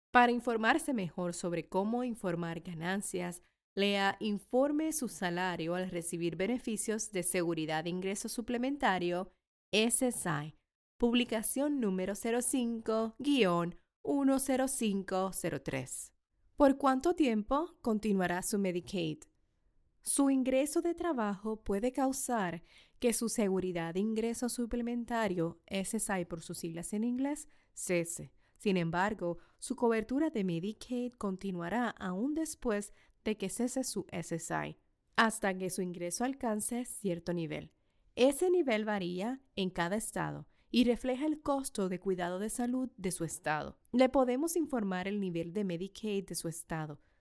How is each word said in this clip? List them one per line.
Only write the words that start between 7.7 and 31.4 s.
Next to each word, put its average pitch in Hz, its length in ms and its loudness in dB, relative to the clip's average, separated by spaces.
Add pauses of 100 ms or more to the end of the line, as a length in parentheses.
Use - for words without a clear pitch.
de 175 80 -2
ingreso 190 380 -4
suplementario, 226 1040 0 (400)
S 226 360 4
S 240 200 -2
I, 151 280 -4 (420)
publicación 240 840 2
número 190 360 0
cero 233 260 0
cinco 226 760 0
guion 185 560 4 (260)
uno 269 380 4
cero 262 280 2
cinco 190 640 0
cero 151 280 -4
tres. - 520 -8 (420)
¿Por 277 220 8
cuánto 269 380 2
tiempo 269 680 2
continuará 196 600 2
su 208 160 -2
Medicaid? 175 640 -2 (800)
Su - 280 2
ingreso 269 520 2
de 339 140 0
trabajo 220 680 -2
puede 208 300 0
causar 240 720 0 (360)
que 247 120 4
su 226 160 0
seguridad 185 640 0
de 185 60 0
ingreso 220 480 0
suplementario, 233 1160 -2
S 196 320 -2
S 196 240 0
I - 20 0
por 170 180 -8
sus 175 180 -10
siglas 170 340 -6
en 214 100 0
inglés, 262 460 -2 (240)
cese. 165 580 -2 (260)
Sin 190 200 2
embargo, 175 640 0 (200)
su - 160 -4
cobertura 240 540 2
de 214 160 -2
Medicaid 214 720 -4
continuará 190 760 -2